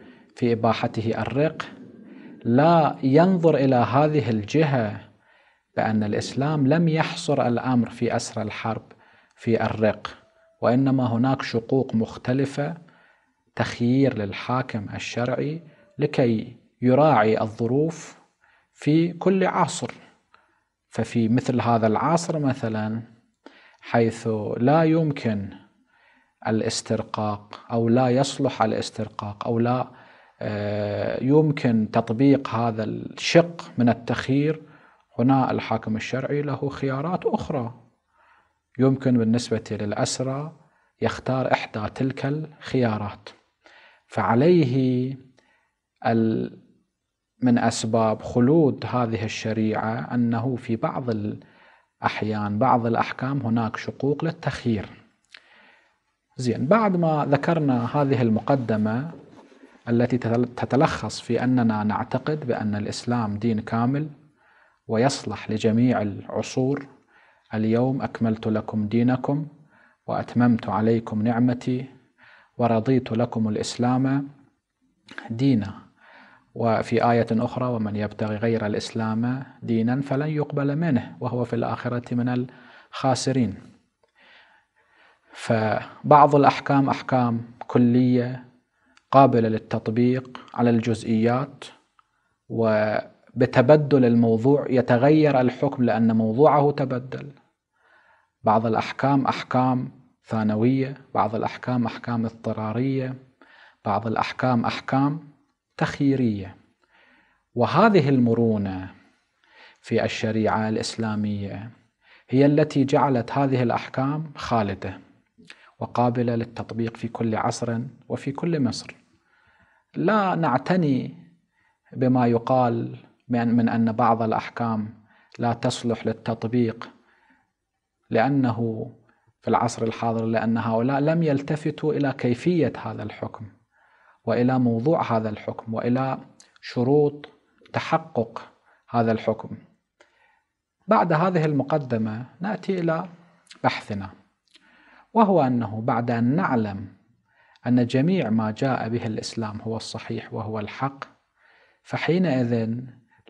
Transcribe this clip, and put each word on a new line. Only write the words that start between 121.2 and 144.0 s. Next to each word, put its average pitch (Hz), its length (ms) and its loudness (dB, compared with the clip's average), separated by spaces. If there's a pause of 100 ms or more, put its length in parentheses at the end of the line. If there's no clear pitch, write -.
بما 127 340 2
يقال 120 720 0 (320)
من، 120 260 0
من 113 140 4
أن 113 240 2
بعض 113 300 2
الأحكام 110 800 -4 (340)
لا 120 140 0
تصلح 120 540 -4
للتطبيق 113 840 -2 (1200)
لأنه 117 800 0 (520)
في - 60 -6
العصر 117 340 0
الحاضر، 113 420 -2
لأن 113 340 0
هؤلاء 117 420 0
لم 160 220 2
يلتفتوا 151 720 -2
إلى 139 260 -2
كيفية 127 540 0 (100)
هذا 113 200 -10
الحكم 107 440 -12 (800)
وإلى 123 340 2
موضوع 123 440 2
هذا 113 260 0
الحكم 110 460 -8
وإلى 131 440 -2 (420)
شروط 143 720 0 (420)
تحقق - 720 -4 (480)
هذا 113 220 2
الحكم. 110 440 -4 (1300)
بعد 196 240 4
هذه 170 320 2
المقدمة 127 800 -2 (140)
نأتي 190 400 -4
إلى 165 280 -2 (560)
بحثنا، 98 460 -6 (1040)